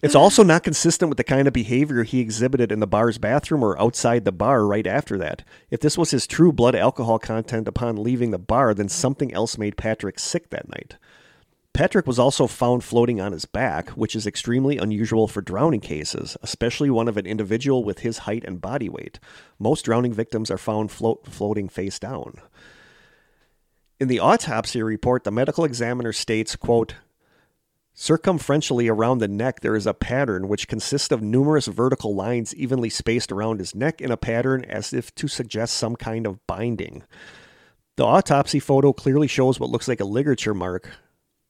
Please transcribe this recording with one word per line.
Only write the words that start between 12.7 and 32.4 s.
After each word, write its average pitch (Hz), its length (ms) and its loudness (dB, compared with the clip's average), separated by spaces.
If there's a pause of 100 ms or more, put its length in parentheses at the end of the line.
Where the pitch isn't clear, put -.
floating 120 380 2
on 98 120 -4
his 80 120 -8
back, 95 460 -4
which - 260 -4
is 107 100 -4
extremely 131 520 0
unusual 107 500 0
for 101 140 -6
drowning 113 380 0
cases, - 640 -8
especially 120 460 -2
one 113 180 2
of 107 120 -2
an 95 80 -6
individual 110 580 0
with 101 140 -4
his 117 220 -6
height 107 260 -6
and 92 120 -10
body 107 300 -6
weight. - 320 -14 (380)
Most 120 260 0
drowning 120 300 2
victims 110 360 -4
are 95 60 -2
found 107 340 -4
float-, - 360 -2
floating 104 420 -4
face 95 300 -8
down. 95 420 -12 (1600)
In 135 80 0
the 123 100 2
autopsy 117 640 0
report, 113 420 0
the 104 60 -2
medical 135 360 0
examiner 120 480 -4
states, 110 420 -2
quote, 117 380 0 (1000)
"Circumferentially 147 960 0
around 113 280 2
the 110 100 0
neck, 110 320 -2
there 110 160 0
is 101 100 0
a 104 60 0
pattern 110 560 -2
which 104 200 -4
consists 127 440 -4
of 117 100 -2
numerous 135 440 2
vertical 113 480 -2
lines 110 400 -4